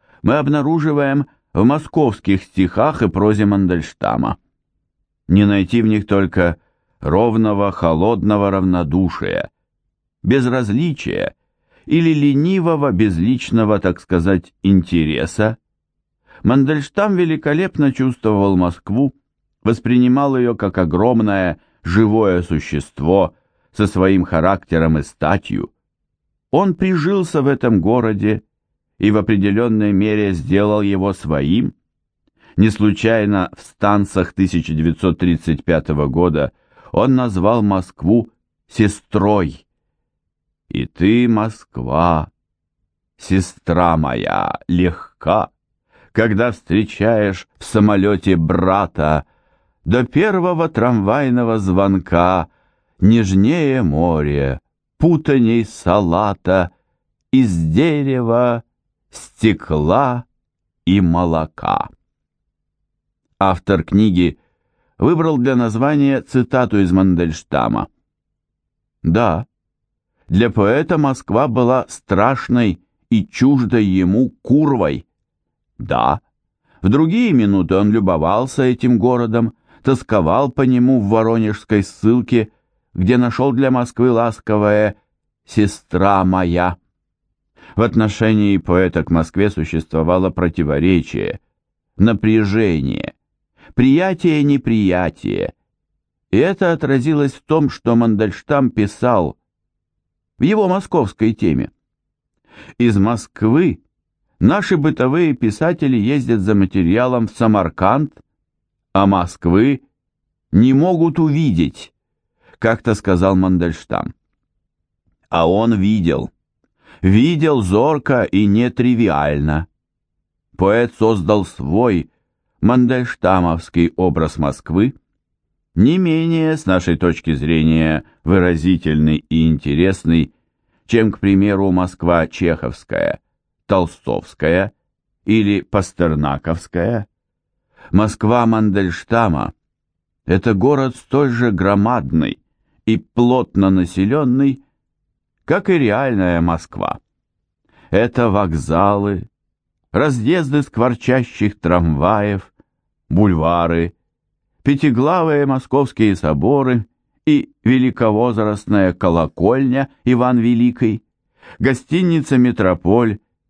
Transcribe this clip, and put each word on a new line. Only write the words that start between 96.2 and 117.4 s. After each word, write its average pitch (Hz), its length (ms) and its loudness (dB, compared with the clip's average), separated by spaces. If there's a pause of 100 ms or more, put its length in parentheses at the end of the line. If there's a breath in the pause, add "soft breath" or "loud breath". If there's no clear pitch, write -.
и 95 60 0
это 180 340 0
отразилось 139 640 -2
в - 100 -20
том, 151 260 0
что - 260 -2
Мандельштам 117 760 0
писал 104 640 -2 (1040)
в - 40 -6
его 202 240 2
московской 131 640 -2
теме: 71 360 -2 (1080 loud breath)
"Из 113 180 2
Москвы 113 880 0 (560)
наши 185 360 2
бытовые 147 600 0
писатели 135 640 -2
ездят 120 440 0
за 104 140 0
материалом 101 720 0
в - 100 -14
Самарканд, 107 800 0 (760)
а 98 120 2
Москвы 98 800 0 (680)
не 123 220 4
могут 165 460 0
увидеть", 143 760 -2 (640 soft breath)
как-то 113 380 -2
сказал 95 400 0
Мандельштам. 87 800 -2 (1120)
А 82 180 2
он 110 280 2
видел, 92 560 0 (720 soft breath)
видел 143 580 2